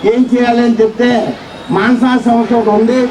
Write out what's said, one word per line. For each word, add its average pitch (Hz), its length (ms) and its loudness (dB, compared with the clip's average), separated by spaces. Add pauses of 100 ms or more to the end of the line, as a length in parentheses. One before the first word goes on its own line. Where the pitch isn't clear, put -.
ఏం 220 80 2
చేయాలి 240 460 2
అని 240 220 2
చెప్తే 240 520 0 (380)
మాన్సా 240 360 0
సంస్థ 233 460 0
ఒకటి 220 160 0
ఉంది 233 420 0